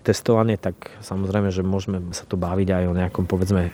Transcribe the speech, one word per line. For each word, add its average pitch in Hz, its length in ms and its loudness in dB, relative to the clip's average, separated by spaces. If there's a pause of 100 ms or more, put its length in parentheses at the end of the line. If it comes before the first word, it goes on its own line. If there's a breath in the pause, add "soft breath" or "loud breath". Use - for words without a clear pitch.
testovanie, 110 560 2
tak - 320 -8 (160)
samozrejme, 95 480 0
že 92 80 0
môžeme 95 480 -2
sa - 160 -12
tu 92 160 -4
baviť 92 320 0
aj 90 160 2
o 87 80 0
nejakom, 90 320 -2
povedzme, 92 440 2